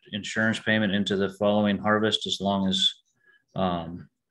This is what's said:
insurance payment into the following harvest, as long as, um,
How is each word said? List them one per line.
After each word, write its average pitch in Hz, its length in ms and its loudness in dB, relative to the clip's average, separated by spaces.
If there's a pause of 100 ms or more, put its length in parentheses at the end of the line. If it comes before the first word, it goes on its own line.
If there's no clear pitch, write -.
(120)
insurance 110 460 -2
payment 107 340 0
into 101 240 0
the 95 140 0
following 104 480 2
harvest, 107 480 0
as 95 140 -4
long 98 280 0
as, 95 240 2 (640)
um, 87 540 -4 (220)